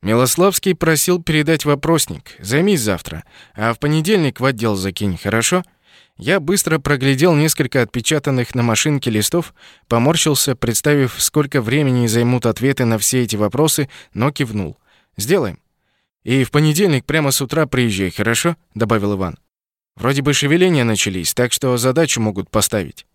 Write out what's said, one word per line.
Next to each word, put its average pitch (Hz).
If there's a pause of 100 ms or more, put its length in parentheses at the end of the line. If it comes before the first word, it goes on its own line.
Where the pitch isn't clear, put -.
«Милославский 131
просил 165
передать 156
вопросник. 143
Займись 156
завтра, 90 (300)
а 110
в 110
понедельник 156
в 123
отдел 113
закинь, 95
хорошо?» 113 (520)
Я 170
быстро 160
проглядел 139
несколько 147
отпечатанных 131
на 123
машинке 127
листов, 110 (360)
поморщился, 135
представив, 135
сколько 143
времени 123
займут 120
ответы 131
на 113
все 127
эти 107
вопросы, 135 (240)
но 123
кивнул. 107 (380)
«Сделаем. 113 (640)
И 131
в -
понедельник 151
прямо 143
с -
утра 143
приезжай, 104
хорошо?» 117 (180)
добавил 104
Иван. 95 (580)
«Вроде 139
бы 143
шевеления 156
начались, 101
так 123
что 127
задачу 127
могут 98
поставить. -